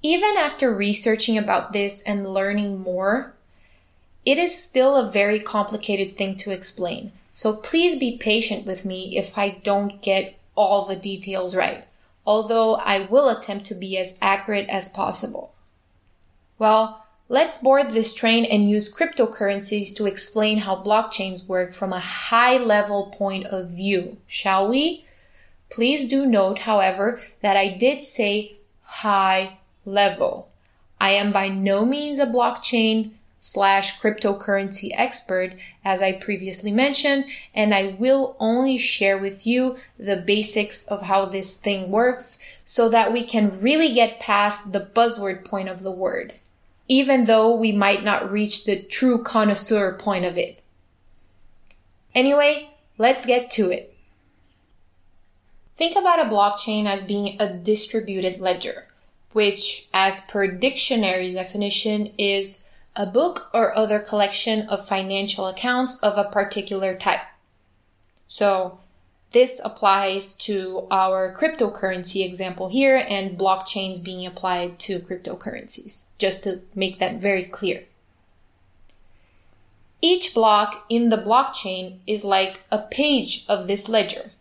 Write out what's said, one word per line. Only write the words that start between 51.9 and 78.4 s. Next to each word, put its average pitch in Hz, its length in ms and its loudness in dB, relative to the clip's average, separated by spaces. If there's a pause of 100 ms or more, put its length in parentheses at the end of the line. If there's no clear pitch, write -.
Anyway, 285 560 4 (280)
let's 240 260 2
get 247 280 2
to 196 180 2
it. - 260 -8 (1800)
Think 339 200 0
about 359 240 4
a 262 80 0
blockchain 208 580 0
as 196 160 -2
being 202 380 -4
a 196 120 0
distributed 190 880 -4
ledger, - 480 -4 (440)
which, - 600 -2
as 190 280 2
per 196 260 -2
dictionary 185 840 0
definition, 202 840 -4
is 196 440 -2 (320)
a 202 120 -4
book 269 480 0
or 233 200 2
other 214 240 2
collection 208 680 -2
of 202 180 -4
financial 196 600 -4
accounts 247 540 -2
of 202 180 2
a 202 100 0
particular 196 640 -4
type. 185 280 0 (1080)
So 190 520 0 (500)
this 254 340 4
applies 196 720 0
to 190 560 -6
our 190 440 2
cryptocurrency 190 880 -2
example 185 460 -6
here 262 400 4
and 196 300 -4
blockchains 190 680 -2
being 180 220 -10
applied 175 540 -4
to 190 180 -6
cryptocurrencies, - 1080 -12 (100)
just 190 260 -2
to 185 160 -4 (140)
make 190 240 -4
that 208 160 -2
very 190 300 -2
clear. - 400 -6 (2250)